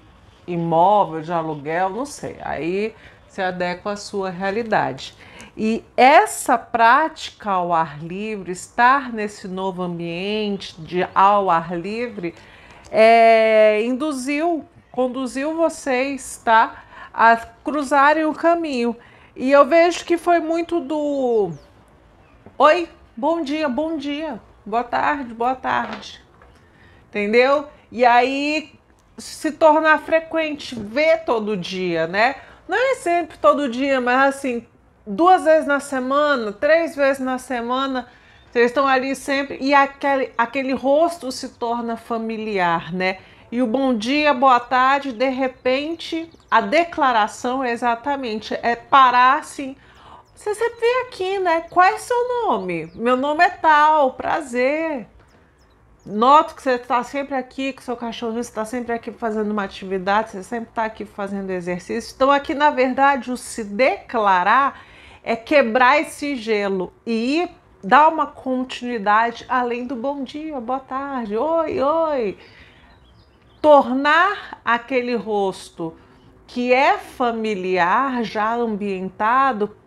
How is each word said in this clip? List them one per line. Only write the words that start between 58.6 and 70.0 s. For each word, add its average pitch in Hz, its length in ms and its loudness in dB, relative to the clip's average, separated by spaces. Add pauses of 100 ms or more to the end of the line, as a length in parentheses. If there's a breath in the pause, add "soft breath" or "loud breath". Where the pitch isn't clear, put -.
sempre 233 300 -6
aqui 226 180 -10
fazendo 214 380 -4
uma 208 140 -4
atividade, 196 680 -4
você 190 120 -12
sempre 233 300 -10
tá 226 140 -4
aqui 220 180 -10
fazendo 196 460 -8
exercício. 180 640 -6
Então 269 180 4
aqui, 285 220 0
na 294 160 2
verdade, 262 600 2
o 254 60 -6
se - 260 -10
declarar 214 1160 0 (420 loud breath)
é 233 140 -4
quebrar 254 640 4
esse 294 340 -6
gelo 202 600 -4 (100)
e 240 380 -2
ir 349 80 -6 (340)
dar 269 240 6
uma 311 180 -2
continuidade 240 1200 -4
além 247 360 -2
do 269 80 -8
bom 277 300 -6